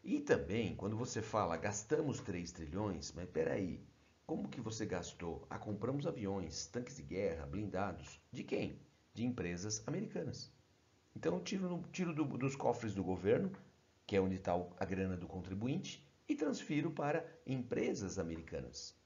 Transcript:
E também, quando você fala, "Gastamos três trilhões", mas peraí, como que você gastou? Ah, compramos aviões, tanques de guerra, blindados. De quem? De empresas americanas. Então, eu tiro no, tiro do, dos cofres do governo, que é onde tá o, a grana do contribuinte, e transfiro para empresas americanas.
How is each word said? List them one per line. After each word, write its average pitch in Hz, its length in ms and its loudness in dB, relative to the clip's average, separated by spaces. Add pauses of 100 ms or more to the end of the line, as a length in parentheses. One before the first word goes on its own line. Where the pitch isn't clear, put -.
E 285 160 2
também, 98 540 2
quando 101 220 -2
você 117 260 -2
fala, 92 340 2
"Gastamos 120 640 0
três 87 320 -4
trilhões", 82 600 -4
mas 90 160 -8
peraí, 82 560 0 (420)
como 202 220 -2
que - 120 -8
você 110 240 -2
gastou? 87 680 -4
Ah, 85 80 -6
compramos 123 480 -2
aviões, 98 600 -2
tanques 123 300 -4
de 78 60 -10
guerra, 80 440 0
blindados. 92 720 -2 (120)
De 123 100 -6
quem? - 380 -2 (340)
De 107 100 0
empresas 95 600 0
americanas. 175 640 -4 (640)
Então, 160 200 2
eu 180 80 0
tiro 185 260 0
no, 170 200 -2
tiro 175 260 0
do, 151 100 4
dos 131 320 2
cofres 113 380 2
do 95 100 2
governo, 98 480 6 (540)
que 101 100 2
é 95 40 10
onde 92 180 4
tá 90 180 4
o, 90 220 0
a 95 80 0
grana 92 300 2
do 85 100 -6
contribuinte, 101 800 -2 (180)
e 302 80 2
transfiro 170 560 2
para 151 340 2 (220)
empresas 123 720 2
americanas. 80 880 -4